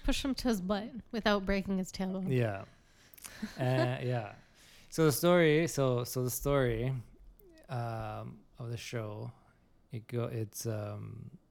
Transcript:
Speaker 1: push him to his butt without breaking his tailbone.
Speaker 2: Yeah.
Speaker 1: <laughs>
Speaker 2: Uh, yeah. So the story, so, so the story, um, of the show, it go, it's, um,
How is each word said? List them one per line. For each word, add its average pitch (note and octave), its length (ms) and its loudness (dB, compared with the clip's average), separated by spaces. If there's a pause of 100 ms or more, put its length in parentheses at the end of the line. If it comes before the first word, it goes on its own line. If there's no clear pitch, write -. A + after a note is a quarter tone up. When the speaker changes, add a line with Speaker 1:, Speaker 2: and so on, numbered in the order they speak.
Speaker 1:
push - 200 0
him C4 120 -2
to - 120 -4
his G#3+ 120 2
butt G3+ 280 -2 (220)
without G#3 340 2
breaking F#3+ 340 0
his F#3 120 -2
tailbone. F#3 420 -4
Speaker 2:
Yeah. A2 360 2
Speaker 1:
<laughs> - 880 -16
Speaker 2:
Uh, B2+ 460 2
yeah. A#2+ 280 -2 (560)
So D#3+ 180 2
the D3+ 40 8
story, E3 560 6
so, B2+ 380 2
so B2+ 180 -2
the B2 80 0
story, B2+ 640 2 (760)
um, A2+ 680 -6 (220)
of A#2 100 -8
the A#2+ 60 -6
show, A2 560 -8 (580)
it G#2+ 160 -10
go, A#2 200 -2
it's, A2+ 400 -6
um, G#2 640 -6 (220)